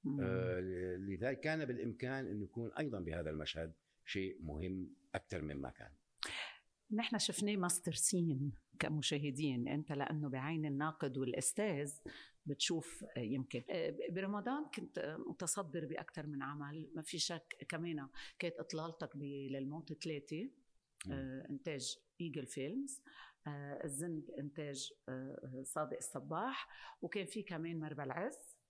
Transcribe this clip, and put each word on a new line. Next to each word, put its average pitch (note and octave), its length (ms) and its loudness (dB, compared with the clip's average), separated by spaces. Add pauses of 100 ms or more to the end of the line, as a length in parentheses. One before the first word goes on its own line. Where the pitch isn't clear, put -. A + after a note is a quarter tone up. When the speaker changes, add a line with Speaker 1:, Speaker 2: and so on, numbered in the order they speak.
Speaker 1:
مم. C#3+ 180 2
Speaker 2:
آه، F#2 380 4 (360)
لذلك G2 440 0
كان D#3 240 2
بالإمكان B2+ 640 0
أن G#2 160 -2
يكون A2+ 300 -4
أيضًا B2+ 280 0
بهذا D#2+ 300 0
المشهد D#2 420 -2 (320)
شيء F#2+ 380 0
مهم E2+ 480 -2 (240)
أكثر F#2 280 -2
مما C#2+ 280 -2
كان. A1 200 -14 (1000)
Speaker 1:
نحن A3 280 2
شفناه G#3 380 4
ماستر F3+ 360 4
سين D3 600 6 (260)
كمشاهدين، C#3+ 920 4
أنت D3+ 240 0
لأنه D3 360 2
بعين D3 380 2
الناقد C#3+ 520 2
والأستاذ C#3+ 760 2 (540)
بتشوف، - 580 2 (120)
آه، - 40 -2
يمكن. B2 500 0
آه، E3 200 2
ب-، - 240 0
برمضان G#3 500 2 (100)
كنت، - 240 -4
آه، D#3 180 0
متصدر E3+ 680 0
بأكثر D#3 400 -4
من C#3+ 160 -2
عمل، D3 520 -4
ما D#3+ 80 -2
في D#3 160 -4
شك. - 380 -2 (120)
كمان D#3+ 400 -2 (300)
كانت E3+ 200 0
إطلالتك D#3+ 580 -4
ب-، C#3+ 60 -4
للموت C#3 680 -4 (120)
ثلاثة، D#3 460 -2 (560)
Speaker 2:
مم. - 60 -2
Speaker 1:
آه، C3+ 380 -4
إنتاج C#3 480 -4 (220)
إيجل D3+ 260 -2
Films، G3+ 560 -2 (440)
آه، C#3+ 380 -4
الزند D#3 540 0
إنتاج، C#3+ 540 -2 (160)
آه، C3 560 -4
صادق C3 320 0
الصباح، E3 720 0 (340)
وكان F3+ 240 0
في G#3+ 160 -2
كمان E3 380 0
مربى D3+ 220 -2
العز. D#3 540 -2 (140)